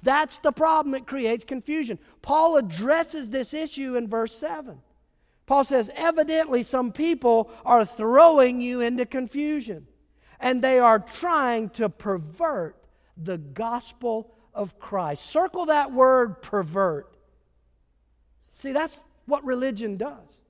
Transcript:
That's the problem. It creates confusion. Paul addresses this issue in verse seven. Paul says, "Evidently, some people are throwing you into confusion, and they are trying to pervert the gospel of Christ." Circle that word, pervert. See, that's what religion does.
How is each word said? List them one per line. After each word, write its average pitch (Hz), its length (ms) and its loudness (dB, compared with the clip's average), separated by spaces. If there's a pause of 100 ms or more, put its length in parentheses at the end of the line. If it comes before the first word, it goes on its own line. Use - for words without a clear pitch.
That's 277 360 0
the 302 140 0
problem. 311 420 0
It 262 120 -8
creates 240 360 -4
confusion. 269 560 -6 (220)
Paul 320 340 2
addresses 269 720 -2
this 254 240 -6
issue 277 440 -6
in 240 100 -4
verse 226 260 -4
seven. 294 480 -10 (640)
Paul 277 200 4
says, 247 300 0
"Evidently, 311 680 0
some 247 300 -2
people 247 580 0 (140)
are 240 180 6
throwing 247 760 6
you 247 180 -4
into 240 260 -2
confusion, 262 840 -6 (520)
and 254 220 0
they 262 180 4
are 226 200 6
trying 247 720 -2
to 220 180 -4
pervert 185 880 -6 (400)
the 175 200 -8
gospel 226 960 -8 (200)
of 202 260 -8
Christ." 165 460 -6
Circle 359 400 -2
that 294 260 0
word, 254 500 4
pervert. 170 720 -4 (1300)
See, - 240 -12
that's 302 300 -4 (240)
what 277 180 -2
religion 247 540 -4
does. 269 400 -12 (120)